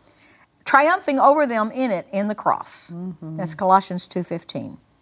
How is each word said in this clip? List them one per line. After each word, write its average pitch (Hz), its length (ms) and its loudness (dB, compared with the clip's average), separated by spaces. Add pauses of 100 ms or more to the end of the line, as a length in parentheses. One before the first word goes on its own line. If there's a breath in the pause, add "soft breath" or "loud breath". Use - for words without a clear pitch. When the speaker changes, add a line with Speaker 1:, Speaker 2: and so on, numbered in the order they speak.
(640 soft breath)
Speaker 1:
triumphing 294 560 4
over 285 280 6
them 226 240 -2
in 254 200 -2
it, 175 200 -4
in 202 160 -2
the 208 80 -4
cross. - 580 -4
Speaker 2:
Mm-hmm. 165 440 -10
Speaker 1:
That's 160 180 -6
Colossians 185 500 2
two 180 180 -6
fifteen. - 540 -10 (240)